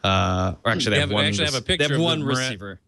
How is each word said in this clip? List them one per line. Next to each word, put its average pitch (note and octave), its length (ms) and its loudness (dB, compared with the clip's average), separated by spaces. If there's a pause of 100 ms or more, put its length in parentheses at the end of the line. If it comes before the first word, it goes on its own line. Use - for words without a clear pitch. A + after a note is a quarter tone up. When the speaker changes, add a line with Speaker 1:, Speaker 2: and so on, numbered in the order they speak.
Speaker 1:
Uh, F#2 520 2 (100)
or A#2 60 2
actually, A#2 180 0
they G2+ 60 2
Speaker 2:
They - 40 4
Speaker 1:
have F#2+ 100 0
Speaker 2:
have, G2 60 -2
Speaker 1:
one G#2 100 2
Speaker 2:
actually D#3 200 0
have D3 80 -2
a C3 60 -2
Speaker 1:
rec-, A#2+ 60 -8
they F#3 120 0
Speaker 2:
picture D3 160 2
Speaker 1:
have D#3 80 2
Speaker 2:
of - 0 -
Speaker 1:
one E3 180 0
Speaker 2:
the C#3+ 60 -4
Marantz C3+ 120 0
Speaker 1:
receiver. G2+ 500 -6